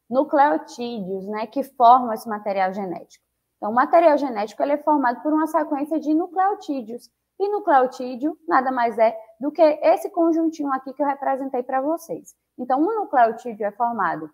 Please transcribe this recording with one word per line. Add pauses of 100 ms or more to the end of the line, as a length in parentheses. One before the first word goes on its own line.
nucleotídeos,
né,
que
formam
esse
material
genético. (340)
Então,
o
material
genético
ele
é
formado
por
uma
sequência
de
nucleotídeos. (300)
E
nucleotídeo
nada
mais
é (220)
do
que
esse
conjuntinho
aqui
que
eu
representei
pra
vocês. (240)
Então,
um
nucleotídeo
é
formado